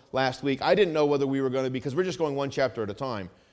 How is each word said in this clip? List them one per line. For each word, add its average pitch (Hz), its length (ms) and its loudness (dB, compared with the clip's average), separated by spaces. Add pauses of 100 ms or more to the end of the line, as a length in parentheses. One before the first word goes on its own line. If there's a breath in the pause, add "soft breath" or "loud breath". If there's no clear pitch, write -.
(120)
last 131 320 0
week, 139 180 0
I 160 140 4
didn't 185 180 4
know 151 100 4
whether 143 220 2
we 135 140 0
were 135 100 0
gonna 131 180 0
be, 131 120 -4
'cause 131 160 -6
we're 185 80 2
just 180 140 -4
going 147 180 -2
one 139 120 -2
chapter 131 360 -2
at 101 60 -4
a 101 40 -8
time. 110 340 -6 (240 soft breath)